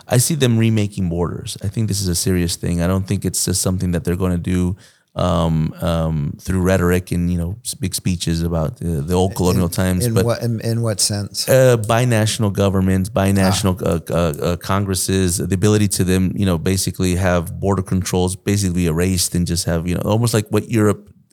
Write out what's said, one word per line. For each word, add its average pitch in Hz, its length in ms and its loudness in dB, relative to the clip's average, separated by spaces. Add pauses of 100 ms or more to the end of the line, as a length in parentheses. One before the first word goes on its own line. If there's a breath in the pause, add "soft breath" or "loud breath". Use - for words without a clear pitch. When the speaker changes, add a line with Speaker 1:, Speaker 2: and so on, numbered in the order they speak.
Speaker 1:
I 123 100 2
see 123 180 2
them 123 220 4
remaking 104 520 0
borders. - 520 -4
I 95 60 -4
think 107 220 -2
this 95 120 -2
is 98 60 -2
a 85 80 0
serious 87 400 0
thing. 87 260 -2
I 85 60 0
don't 95 180 0
think 95 200 -2
it's - 200 -2
just 92 160 0
something 92 300 0
that 85 140 -2
they're 87 100 0
gonna 90 240 0
do, 90 380 -2 (380 soft breath)
um, 85 640 0
um, 80 580 -2
through 92 220 -2
rhetoric 90 500 2
and, 87 200 0
you 87 60 0
know, 85 280 -4
s-, - 80 -8
big - 200 -6
speeches 85 480 -2
about 82 360 -2
the, 82 240 -2
the 82 140 -2
old 92 200 2
colonial 90 300 0
Speaker 2:
In, 85 60 -4
Speaker 1:
times. 92 340 0
Speaker 2:
in 117 80 0
Speaker 1:
But 98 120 2
Speaker 2:
what, 117 160 -2
in, 117 200 -4
in 117 200 -2
what 110 200 -2
sense? - 480 -4
Speaker 1:
Uh, 131 280 6
binational 107 760 2
governments, 95 560 2
binational, 95 720 2
Speaker 2:
Ah. 87 300 -2
Speaker 1:
uh, 80 40 2
uh, 76 340 0
uh, 90 60 -2
congresses, 95 800 0
the 87 180 -2
ability 104 340 4
to - 140 -2
them, 92 320 2
you 101 100 -2
know, 87 120 2
basically 92 580 -2
have 90 440 0
border 95 240 0
controls 92 520 -2
basically 95 500 0
erased 87 500 0
and 87 100 2
just 85 200 -2
have, 85 220 -2
you 87 80 -2
know, 82 100 -4
almost 113 280 2
like 107 160 0
what 107 200 0
Europe 104 400 2 (240)